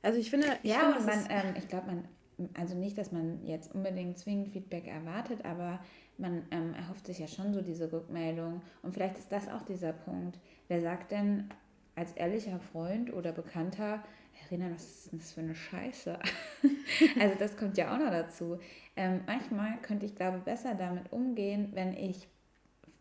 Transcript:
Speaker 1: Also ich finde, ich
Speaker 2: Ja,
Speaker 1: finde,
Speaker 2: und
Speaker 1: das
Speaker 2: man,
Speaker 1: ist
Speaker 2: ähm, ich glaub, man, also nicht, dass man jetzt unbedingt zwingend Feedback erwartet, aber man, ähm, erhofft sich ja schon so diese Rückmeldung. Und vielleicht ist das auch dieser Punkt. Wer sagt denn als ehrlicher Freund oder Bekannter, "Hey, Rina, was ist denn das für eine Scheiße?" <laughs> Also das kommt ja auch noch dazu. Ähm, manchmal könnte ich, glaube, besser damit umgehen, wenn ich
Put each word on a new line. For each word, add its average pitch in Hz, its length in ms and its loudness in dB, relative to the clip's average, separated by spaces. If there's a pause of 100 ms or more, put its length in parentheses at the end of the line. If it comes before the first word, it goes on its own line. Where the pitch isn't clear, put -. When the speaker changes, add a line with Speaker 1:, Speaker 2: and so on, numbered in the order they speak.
Speaker 1:
Also 226 180 6
ich 220 100 0
finde, 285 180 6 (160)
ich 214 80 4
Speaker 2:
Ja, 233 60 6
Speaker 1:
finde, 285 200 8
Speaker 2:
und 220 80 2
Speaker 1:
das - 20 4
Speaker 2:
man, 208 140 4
Speaker 1:
ist - 80 -2
Speaker 2:
ähm, 190 280 2
ich 180 100 -8
glaub, 185 180 -4
man, 175 220 -4 (460)
also 175 220 -4
nicht, 202 220 -2
dass 202 140 -4
man 165 340 -2
jetzt 160 300 -6
unbedingt 185 420 -2
zwingend 202 320 -2
Feedback 180 380 -6
erwartet, 185 580 -6
aber 175 340 -4 (380)
man, 175 340 -2
ähm, 165 220 0
erhofft 175 340 -8
sich 180 120 -6
ja 156 80 -6
schon 196 260 -2
so 196 80 2
diese 165 300 -2
Rückmeldung. 165 720 -2 (200)
Und 185 120 -6
vielleicht 190 240 0
ist - 140 -10
das 202 180 -2
auch 233 140 -6
dieser 180 300 -2
Punkt. 180 460 -6 (280)
Wer 170 140 2
sagt 175 300 -2
denn 202 380 2 (460)
als 170 180 -4
ehrlicher 196 460 0
Freund 190 540 -2
oder 175 200 -2
Bekannter, 185 720 -2 (280)
"Hey, - 200 -20
Rina, 180 220 -2
was 165 100 -10
ist - 280 -16
denn 165 80 -6
das - 140 -14
für 160 80 -8
eine 160 140 -2
Scheiße?" - 680 -6
<laughs> - 960 6
Also 202 180 8
das 208 200 0
kommt 202 200 0
ja 165 160 4
auch 254 60 2
noch 294 120 4
dazu. 170 480 -2 (360)
Ähm, 185 300 2
manchmal 220 560 0
könnte 208 240 -2
ich, 202 100 -6
glaube, 185 240 0
besser 226 360 -2
damit 180 360 -2
umgehen, 208 600 0
wenn 185 220 0
ich - 320 -4 (720)